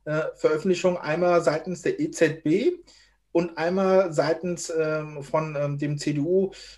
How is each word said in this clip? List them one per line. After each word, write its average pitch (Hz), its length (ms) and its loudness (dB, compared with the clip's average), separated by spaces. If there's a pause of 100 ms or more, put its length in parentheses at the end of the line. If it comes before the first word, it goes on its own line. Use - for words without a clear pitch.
äh, 156 160 -2 (140)
Veröffentlichungen, 185 600 2
einmal 175 440 2
seitens 170 400 0
der 143 180 -2
E 151 120 -2
Z 151 320 0
B 220 300 2 (600)
und 170 240 -2
einmal 190 560 2
seitens, 160 640 -2
ähm, 151 460 -4
von, 156 360 -2
ähm, 143 180 -2
dem 147 200 -2
C-D-U, 165 540 0 (260)